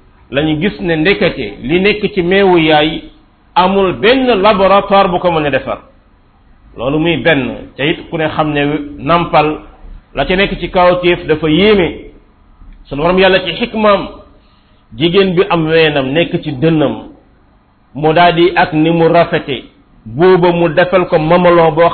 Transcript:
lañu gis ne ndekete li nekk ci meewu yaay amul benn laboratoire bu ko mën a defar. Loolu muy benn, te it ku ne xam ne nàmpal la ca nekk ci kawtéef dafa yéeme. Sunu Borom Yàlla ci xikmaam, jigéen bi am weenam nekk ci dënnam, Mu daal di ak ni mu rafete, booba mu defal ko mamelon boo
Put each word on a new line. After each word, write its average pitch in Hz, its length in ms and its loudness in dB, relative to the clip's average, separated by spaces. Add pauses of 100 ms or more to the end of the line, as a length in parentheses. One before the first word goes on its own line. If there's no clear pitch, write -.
(300)
lañu 151 300 -2
gis 196 200 -2
ne 170 160 -2
ndekete 156 640 -2
li 156 180 0
nekk 208 320 -2
ci 185 100 -2
meewu 190 360 2
yaay 156 460 0 (500)
amul 185 400 2
benn 247 320 2 (160)
laboratoire 196 640 2
bu 175 100 -2
ko 180 140 0
mën 156 140 -2
a 143 40 -2
defar. 123 280 -4 (960)
Loolu 139 220 -2
muy 165 240 0
benn, 123 520 -2
te 127 140 -6
it - 220 -8
ku 165 80 -6
ne 156 100 -2
xam 156 240 -2
ne 143 120 -2 (340)
nàmpal 156 640 0 (540)
la 139 120 -2
ca 185 100 0
nekk 190 240 -2
ci 170 100 -8
kawtéef 180 560 2
dafa 156 220 -2
yéeme. 180 640 0 (760)
Sunu 139 160 -10
Borom 180 180 0
Yàlla 185 280 2
ci 170 80 -8
xikmaam, 208 540 -2 (880)
jigéen 175 400 0
bi 180 140 2
am 165 180 0
weenam 151 460 0
nekk 170 300 -2
ci 147 100 -8
dënnam, 139 600 -2 (800)
Mu 151 180 0
daal 170 220 4
di 170 220 2
ak 175 160 0
ni 156 180 0
mu 165 180 2
rafete, 160 560 -2 (400)
booba 175 480 2
mu 170 220 0
defal 180 320 2
ko 175 120 0
mamelon 170 560 4
boo 170 200 4